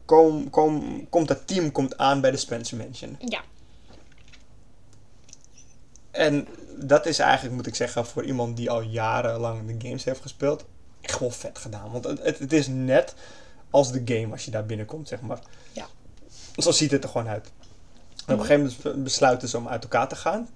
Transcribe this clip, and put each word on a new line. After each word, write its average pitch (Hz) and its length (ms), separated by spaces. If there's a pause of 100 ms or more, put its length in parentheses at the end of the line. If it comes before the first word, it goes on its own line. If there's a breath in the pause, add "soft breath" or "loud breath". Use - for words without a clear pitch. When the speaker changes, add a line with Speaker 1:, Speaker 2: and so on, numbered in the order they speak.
Speaker 1:
kom-, 156 440
kom-, - 600
komt 165 180
dat - 200
team 175 240
komt 135 260
aan 139 240
bij 131 100
de 139 60
Spencer 117 400
Mansion. 120 420
Speaker 2:
Ja. 233 220 (2750)
Speaker 1:
En 143 360 (300)
dat 143 280
is 160 140
eigenlijk, 131 360
moet 120 120
ik 117 80
zeggen, 120 300
voor - 200
iemand 120 320
die 120 140
al 117 100
jarenlang 113 840 (120)
de 123 80
games 127 160
heeft 131 180
gespeeld, - 440 (360)
echt - 180
wel 123 120
vet - 260
gedaan. 107 340
Want 120 140
het, 139 180
het, - 160
het 143 140
is 143 140
net 131 460 (560 loud breath)
als 131 220
de 127 140
game 113 260
als - 140
je 117 60
daar 107 140
binnenkomt, 110 420
zeg 117 140
maar. 117 180 (320 loud breath)
Speaker 2:
Ja. 107 140 (720 loud breath)
Speaker 1:
Zo 165 140
ziet 147 200
het 139 120
er 127 60
gewoon 117 180
uit. 104 180
En - 40 (760)
op - 40
een 135 80
Speaker 2:
Mhm. 107 100
Speaker 1:
gegeven 147 160
moment 135 200 (140)
bes-, 135 80
besluiten 127 440
ze 117 100
om 117 100
uit 139 160
elkaar 120 240
te - 80
gaan, 208 400